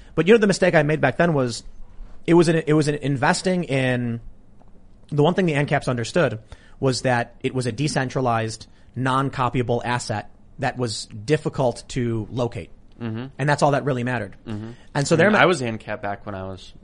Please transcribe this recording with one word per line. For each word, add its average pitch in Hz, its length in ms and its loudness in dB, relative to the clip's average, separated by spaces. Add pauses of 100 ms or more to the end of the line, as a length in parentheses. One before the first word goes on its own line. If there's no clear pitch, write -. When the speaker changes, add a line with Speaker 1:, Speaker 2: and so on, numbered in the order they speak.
(140)
Speaker 1:
But 160 140 0
you 214 60 8
know, 233 60 8
the 208 80 4
mistake 180 280 2
I 156 80 6
made 147 160 0
back 131 160 2
then 170 180 2
was, 127 300 -2 (640)
it 170 60 4
was 170 160 8
an, 165 80 4 (100)
it 151 60 4
was 151 160 4
an 147 60 0
investing 160 680 0
in, 123 560 -2 (880)
the 147 160 2
one 175 120 4
thing 190 100 2
the 156 80 2
ancaps 143 340 0
understood 120 520 0 (420)
was 131 220 0
that 120 360 0
it - 160 -4
was 123 100 -2
a 120 60 -2
decentralized, 123 960 -2 (260)
non-copyable 127 920 0
asset 117 440 -4 (300)
that 127 180 -4
was 123 280 -4
difficult 127 840 -2
to 113 400 -4
locate. 117 400 -6 (300)
Speaker 2:
Mm-hmm. 113 260 -8 (140)
Speaker 1:
And 139 100 0
that's 147 140 2
all 143 80 4
that 131 120 0
really 127 200 -2
mattered. 117 320 -4 (120)
Speaker 2:
Mm-hmm. 110 240 -8 (220)
Speaker 1:
And 143 140 -2
so 170 80 4
Speaker 2:
I - 20 6
Speaker 1:
there 170 120 6
Speaker 2:
mean, 214 80 4
Speaker 1:
ma- 131 60 8
Speaker 2:
I - 40 8
was 170 140 2
ancap 110 420 -6
back 101 220 -6
when 101 100 -8
I 95 80 -8
was, 95 280 -12 (120)